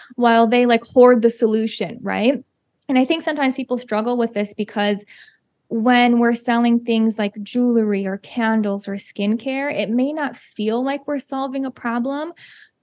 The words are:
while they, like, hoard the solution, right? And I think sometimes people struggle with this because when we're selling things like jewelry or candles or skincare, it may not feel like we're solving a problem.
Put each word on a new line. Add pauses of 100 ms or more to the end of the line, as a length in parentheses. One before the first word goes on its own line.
(160)
while
they,
like,
hoard
the
solution,
right? (460)
And
I
think
sometimes
people
struggle
with
this
because (640)
when
we're
selling
things
like
jewelry
or
candles
or
skincare,
it
may
not
feel
like
we're
solving
a
problem. (500)